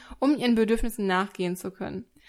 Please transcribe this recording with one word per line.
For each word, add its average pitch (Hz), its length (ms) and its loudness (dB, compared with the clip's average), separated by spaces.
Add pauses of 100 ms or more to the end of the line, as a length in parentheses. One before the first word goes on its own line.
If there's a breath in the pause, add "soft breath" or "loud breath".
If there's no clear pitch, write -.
(180 loud breath)
um 269 180 2
ihren 240 200 2
Bedürfnissen 226 500 0
nachgehen 185 500 -2
zu 190 140 -8
können. - 340 -10 (240 loud breath)